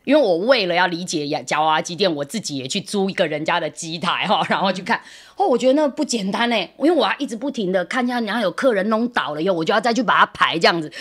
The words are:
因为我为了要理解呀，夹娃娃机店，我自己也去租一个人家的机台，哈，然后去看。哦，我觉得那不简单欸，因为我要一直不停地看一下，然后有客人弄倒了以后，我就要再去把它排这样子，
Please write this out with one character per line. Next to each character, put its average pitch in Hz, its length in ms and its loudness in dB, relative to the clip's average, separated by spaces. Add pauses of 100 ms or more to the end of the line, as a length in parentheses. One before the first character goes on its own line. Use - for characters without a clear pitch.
因 247 100 2
为 302 80 6
我 185 180 4
为 226 260 2
了 175 100 0
要 180 120 4
理 175 180 -4
解 151 240 -4
呀， 147 120 -4
夹 147 200 -2
娃 156 60 2
娃 156 140 2
机 170 140 -8
店， 180 180 0
我 143 120 -4
自 - 140 -8
己 143 180 -8
也 127 100 -8
去 196 140 -4
租 196 280 -2
一 175 40 -6
个 185 120 0
人 151 180 -4
家 170 160 0
的 156 100 -4
机 160 280 -10
台， 147 300 -2
哈， 175 220 2
然 185 100 0
后 190 120 0
去 185 100 -6
看。 214 180 -2 (380)
哦， 403 100 2
我 254 100 2
觉 233 100 2
得 262 60 6
那 302 140 2
不 302 160 -4
简 208 260 -4
单 214 200 0
欸， 208 280 -2
因 - 80 -2
为 330 60 4
我 262 160 2
要 220 100 -2
一 285 80 -4
直 214 80 -6
不 240 160 -6
停 202 220 -4
地 185 140 0
看 247 180 -4
一 247 60 0
下， 247 100 -2
然 208 160 -4
后 240 60 -2
有 180 100 0
客 247 220 2
人 196 160 0
弄 226 180 0
倒 151 260 -2
了 151 80 -6
以 160 60 0
后， 190 80 2
我 165 80 -2
就 185 100 0
要 214 60 4
再 233 140 0
去 233 100 0
把 165 160 4
它 196 80 8
排 143 320 0
这 175 60 2
样 170 160 4
子， 151 200 -8